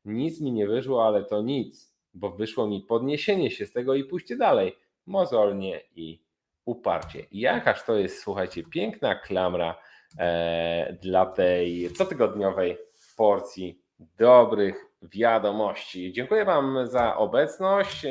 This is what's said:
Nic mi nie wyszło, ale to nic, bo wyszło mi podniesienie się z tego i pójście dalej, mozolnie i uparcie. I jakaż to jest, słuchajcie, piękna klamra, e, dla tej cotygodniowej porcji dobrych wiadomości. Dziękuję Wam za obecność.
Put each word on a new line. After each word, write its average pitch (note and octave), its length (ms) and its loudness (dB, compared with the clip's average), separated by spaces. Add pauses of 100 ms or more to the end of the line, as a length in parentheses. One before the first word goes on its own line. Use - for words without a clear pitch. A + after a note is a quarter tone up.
Nic C#3+ 360 -4
mi C3+ 120 -4
nie G#2+ 140 0
wyszło, A#2 400 0
ale G#2 180 2
to G#2+ 180 -2
nic, - 540 -6 (180)
bo F#2+ 160 -8
wyszło A2 360 -4
mi G2+ 140 -4
podniesienie C#3+ 720 -2
się G2+ 160 -10
z - 60 -16
tego B2+ 220 -2
i C#3 100 -2
pójście F3+ 320 -10
dalej, E3+ 400 2 (300)
mozolnie G#2 760 0 (160)
i D#2+ 260 -14 (420)
uparcie. F#2+ 560 -4 (100)
I G2+ 100 -10
jakaż C3+ 440 0
to A2+ 120 0
jest, F#2+ 260 -2
słuchajcie, F#2 400 -6
piękna D#3+ 520 -4
klamra, F2 640 -2 (400)
e, E2+ 760 -2 (100)
dla F#2 240 2
tej F2 680 0
cotygodniowej G2+ 840 0 (380)
porcji F#2+ 680 0 (360)
dobrych A2 680 6 (160)
wiadomości. G2+ 1120 0
Dziękuję G3 320 0
Wam C3+ 420 0
za A#2+ 300 0
obecność. D#3+ 960 0